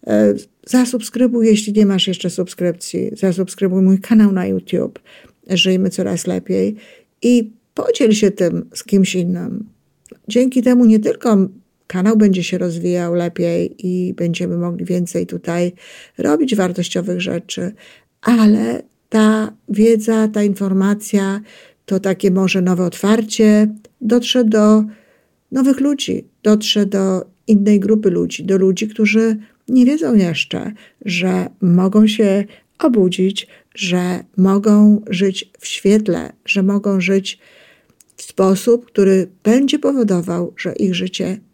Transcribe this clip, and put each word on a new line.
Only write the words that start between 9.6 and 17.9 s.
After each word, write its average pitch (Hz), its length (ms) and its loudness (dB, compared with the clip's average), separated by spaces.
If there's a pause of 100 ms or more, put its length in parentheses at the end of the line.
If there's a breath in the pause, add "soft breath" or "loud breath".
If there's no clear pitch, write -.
Dzięki 254 340 0
temu 247 220 4
nie 220 140 6
tylko 214 500 0 (380)
kanał 196 300 0
będzie 190 280 2
się 185 140 -4
rozwijał 175 560 -4
lepiej 175 720 -4
i 180 280 -4
będziemy 175 420 -4
mogli 175 280 -6
więcej 175 420 -4
tutaj 175 460 -6 (460 loud breath)
robić 294 360 0
wartościowych 180 680 -4
rzeczy, 180 520 -8 (500 soft breath)